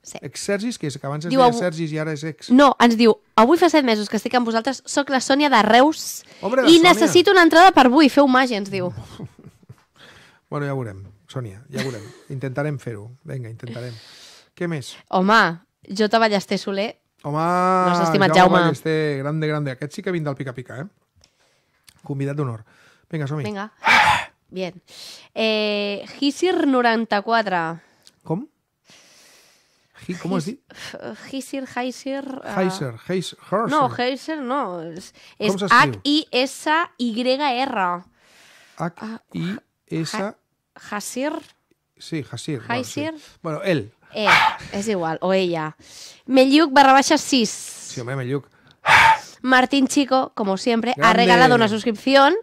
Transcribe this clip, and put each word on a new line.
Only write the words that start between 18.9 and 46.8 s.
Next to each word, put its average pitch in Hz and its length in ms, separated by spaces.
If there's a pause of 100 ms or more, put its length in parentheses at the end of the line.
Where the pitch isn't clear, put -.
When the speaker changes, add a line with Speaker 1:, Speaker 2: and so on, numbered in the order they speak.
Speaker 2:
grande, 151 300
grande. 151 260
Aquest 143 160
sí - 100
que 190 140
vindrà 151 160
al 135 80
Pica 131 160
Pica, 123 240
eh? 151 60 (1160)
Convidat 139 380
d'honor. 117 240 (480)
Vinga, 151 160
som-hi. 147 160
Speaker 1:
Vinga. 208 220 (840)
Bien. 180 320 (560)
Eh, 208 680 (100)
Gisir 339 400 (100)
noranta-quatre. 226 1000 (580)
Speaker 2:
Com? 214 240 (1600)
Hi-, 180 100
com 175 220
es 156 100
Speaker 1:
His-, 220 60
Speaker 2:
diu? - 60 (420)
Speaker 1:
H-, - 300
Hisir, 269 340
Heiser, 262 580 (200)
ah. - 180
Speaker 2:
Heiser, 185 320 (140)
Heis-, 180 280 (140)
Herser. 226 200
Speaker 1:
No, 294 200
Heiser 254 520
no, 254 180 (220)
és, 165 300 (260)
és 202 140
Speaker 2:
Com 196 80
s'escriu? 185 380
Speaker 1:
H - 60
I 294 280
S 262 380 (280)
Y 240 240
R. 254 640 (920)
Speaker 2:
H 175 320 (240)
I 165 140 (400)
S. 160 300
Speaker 1:
Ha-, 196 180 (560)
Hasir? 254 420 (640)
Speaker 2:
Sí, 156 320
Hasir, 135 300
bueno, 240 240
sí. 247 180
Speaker 1:
Haisir? 320 140 (260)
Speaker 2:
Bueno, 156 220
él. 147 280 (220)
Speaker 1:
Eh, 214 160 (420)
és 202 160
igual, 170 340
o 185 120
ella. 170 420 (520)
Melluc 269 440
barra 269 220